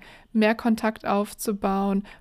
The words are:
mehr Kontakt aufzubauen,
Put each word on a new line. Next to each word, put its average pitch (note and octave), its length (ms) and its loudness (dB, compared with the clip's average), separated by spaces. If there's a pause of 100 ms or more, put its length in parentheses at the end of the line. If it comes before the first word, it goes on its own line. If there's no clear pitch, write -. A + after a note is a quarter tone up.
(320)
mehr A3 220 4
Kontakt A3+ 500 -2
aufzubauen, G3+ 1000 -2 (160)